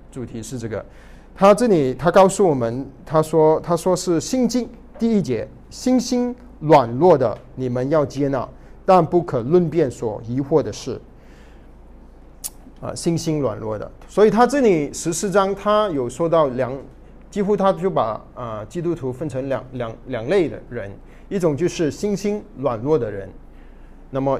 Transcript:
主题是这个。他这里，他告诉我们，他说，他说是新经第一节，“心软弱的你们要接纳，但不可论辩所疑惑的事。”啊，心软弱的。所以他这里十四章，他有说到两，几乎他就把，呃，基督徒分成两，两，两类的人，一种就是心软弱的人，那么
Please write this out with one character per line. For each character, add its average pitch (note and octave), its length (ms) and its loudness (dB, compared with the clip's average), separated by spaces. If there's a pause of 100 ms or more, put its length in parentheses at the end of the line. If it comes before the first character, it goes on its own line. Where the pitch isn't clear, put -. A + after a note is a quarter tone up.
(120)
主 B2 140 -10
题 A2+ 180 -12
是 B2+ 160 -10
这 A2+ 80 -8
个。 G#2 160 -8 (500)
他 G3 220 6
这 A#3 120 0
里， C#3+ 260 4
他 C#3+ 180 0
告 F#3+ 180 8
诉 F#3+ 180 2
我 D3+ 60 2
们， B2 320 -2 (200)
他 D#3 160 2
说， D#3 400 4
他 E3+ 140 -2
说 F3+ 200 0
是 E3+ 240 0
新 B3+ 280 0
经 A#3+ 220 -2 (300)
第 A3+ 180 2
一 F#3+ 40 2
节 B2 260 -4 (240)
，“心 B3 640 0 (240)
软 D3 280 6 (100)
弱 E3 200 6
的 A#2+ 180 0 (200)
你 B2+ 120 -6
们 B2 220 -2
要 D3+ 160 2
接 C3+ 220 -4
纳， C3+ 200 -4 (380)
但 F#3 180 6
不 E3+ 200 2
可 C3 180 -2
论 E3 280 2
辩 D3+ 200 0
所 G#2+ 340 -8
疑 A#2+ 160 -4
惑 D#3 220 2
的 G#2+ 100 -4
事。” - 300 -10 (1800)
啊， - 140 -10
心 D#3+ 460 -2
软 A2 180 -2
弱 G#2+ 220 -6
的。 - 100 -10 (180)
所 F#3+ 160 4
以 G#3+ 60 8
他 A3 160 6
这 C4+ 160 0
里 D#3+ 320 2
十 - 180 -6
四 G3 200 -4
章， G3 240 2
他 G#3 340 0
有 C3 200 -4
说 E3 180 -4
到 E3 220 4
两， B2+ 280 -4 (520)
几 G3+ 120 -4
乎 G3+ 140 2
他 F#3+ 160 2
就 F3 180 -2
把， A2+ 320 -2 (140)
呃， A2 300 -8
基 E3+ 160 -10
督 E3 120 -2
徒 C3 180 -6
分 C3 180 -8
成 B2+ 180 -6
两， B2 240 -4
两， A#2 240 -8 (120)
两 A#2+ 200 -6
类 E3+ 220 2
的 A2+ 200 -12
人， G2+ 220 -10 (380)
一 G3 100 -4
种 D#3+ 160 0
就 E3+ 120 -2
是 D#3+ 220 -2
心 G#3 540 -4 (140)
软 B2+ 240 -4
弱 D3 180 2
的 A2 100 -4
人， G2 200 -10 (800)
那 C3+ 100 -4
么 C#3 200 0